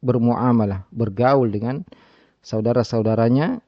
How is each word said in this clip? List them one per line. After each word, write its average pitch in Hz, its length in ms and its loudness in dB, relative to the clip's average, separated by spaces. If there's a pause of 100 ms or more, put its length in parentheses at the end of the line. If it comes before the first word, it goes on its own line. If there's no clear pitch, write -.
bermuamalah, 117 880 0
bergaul 117 640 0
dengan 120 320 -6 (560)
saudara-saudaranya 117 1300 0